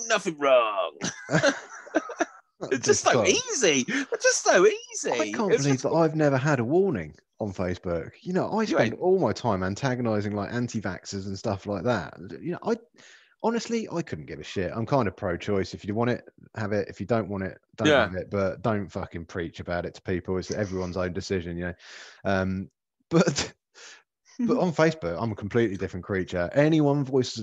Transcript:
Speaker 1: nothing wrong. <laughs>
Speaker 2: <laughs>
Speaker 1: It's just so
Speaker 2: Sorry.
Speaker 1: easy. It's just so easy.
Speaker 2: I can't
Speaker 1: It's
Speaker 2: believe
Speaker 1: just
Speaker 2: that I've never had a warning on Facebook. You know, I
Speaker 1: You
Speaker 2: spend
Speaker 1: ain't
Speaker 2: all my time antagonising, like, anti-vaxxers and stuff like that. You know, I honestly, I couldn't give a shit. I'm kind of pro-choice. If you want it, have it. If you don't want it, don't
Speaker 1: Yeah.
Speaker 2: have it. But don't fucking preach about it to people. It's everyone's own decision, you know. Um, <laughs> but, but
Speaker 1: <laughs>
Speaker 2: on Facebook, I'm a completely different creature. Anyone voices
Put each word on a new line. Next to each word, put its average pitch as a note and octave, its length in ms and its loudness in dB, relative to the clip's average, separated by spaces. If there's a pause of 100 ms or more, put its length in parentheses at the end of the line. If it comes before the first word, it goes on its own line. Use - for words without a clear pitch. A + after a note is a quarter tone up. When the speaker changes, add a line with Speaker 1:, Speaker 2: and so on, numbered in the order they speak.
Speaker 1:
nothing G3 300 0
wrong. A2 640 4
<laughs> - 60 -4 (220)
Speaker 2:
<laughs> G#3 220 4 (1200)
Speaker 1:
It's - 140 -2
just - 180 4
so - 80 4
Speaker 2:
Sorry. A2+ 180 4
Speaker 1:
easy. C4+ 560 2
It's C4+ 380 -2
just B4 180 4
so A3 240 6
easy. A4 460 0
Speaker 2:
I - 180 0
can't G#3+ 220 0
Speaker 1:
It's A3+ 100 4
Speaker 2:
believe C#3 120 4
Speaker 1:
just B2+ 100 -2
Speaker 2:
that - 80 0
I've D#3 240 4
never D3 200 4
had C#3 220 2
a A#2 60 0
warning C3 500 2 (240)
on G#2 140 -4
Facebook. F2+ 580 -2 (120)
You F3+ 100 -8
know, D3 180 0
I A3 120 0
Speaker 1:
You G#3+ 40 0
Speaker 2:
spend C#4 280 2
Speaker 1:
ain't - 60 -12
Speaker 2:
all F#3 200 4
my A2+ 120 2
time G2 300 0
antagonising, G#2+ 720 -2
like, G2+ 180 -4
anti-vaxxers G2+ 720 -6
and G2 120 -8
stuff G2 280 -4
like G2+ 180 -6
that. A2+ 300 -2 (260)
You C3+ 140 -8
know, - 100 -10
I A#3 100 0 (680)
honestly, A3+ 480 -2
I E3+ 100 -4
couldn't D3+ 240 -8
give D2 140 -12
a - 20 -12
shit. F2+ 320 -4
I'm A2+ 120 -2
kind C3 200 4
of F2+ 100 -4
pro-choice. F#2+ 560 -2
If F#2 120 -14
you G2+ 100 -4
want A#2 160 0
it, - 140 -4 (320)
have G#2+ 160 -4
it. G2+ 160 -2
If - 100 -16
you F#2+ 80 -6
don't A2 220 0
want G2 160 -4
it, - 140 -8 (180)
don't A2+ 100 0
Speaker 1:
Yeah. C3+ 200 6
Speaker 2:
have F#2 100 -6
it. D#2+ 120 -6
But F#2+ 340 -2
don't G#2 260 -2
fucking E2+ 380 -8
preach E2 340 -8
about F2 260 -4
it - 80 -10
to - 80 -20
people. F#2 340 -2
It's F2+ 140 -6
everyone's F#2 460 -4
own F2+ 160 -2
decision, F2 440 -4
you F2 100 -4
know. F2 80 -6 (500)
Um, F#2+ 460 0 (180)
<laughs> - 200 -20
but, E3+ 440 2 (880)
but G#3+ 180 2
Speaker 1:
<laughs> - 0 -
Speaker 2:
on E3+ 140 2
Facebook, D#3 440 2
I'm A2+ 140 -2
a G2+ 60 -6
completely G2+ 400 0
different F#2 280 -6
creature. F2+ 500 -2
Anyone D3 500 4
voices B2+ 380 0